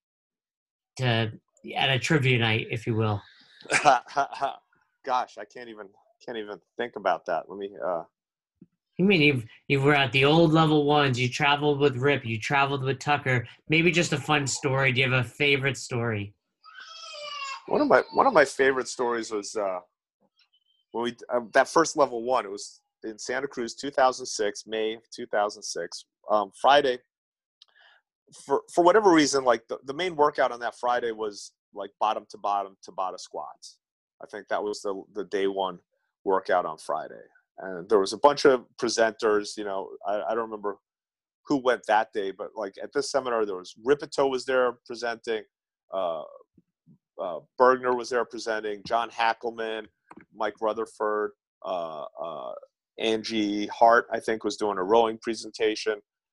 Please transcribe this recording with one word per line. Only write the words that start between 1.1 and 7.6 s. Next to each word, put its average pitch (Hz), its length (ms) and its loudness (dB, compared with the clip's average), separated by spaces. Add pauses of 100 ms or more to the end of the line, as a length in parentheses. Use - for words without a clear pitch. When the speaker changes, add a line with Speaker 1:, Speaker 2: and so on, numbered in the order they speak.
Speaker 1:
at 139 140 0
a 131 100 2
trivia 127 400 2
night, 113 320 0
if 123 160 -6
you 117 80 -2
will. 107 260 0 (280)
Speaker 2:
<laughs> - 340 -4 (1200)
Gosh, 127 320 -4
I 104 60 -14 (100)
can't 123 140 -16
even, 107 200 -16 (380)
can't 123 120 -10
even 104 220 -10 (180)
think 120 180 -8
about 95 300 -2
that. 80 240 -4
Let 98 100 -12
me, 101 120 -8 (140)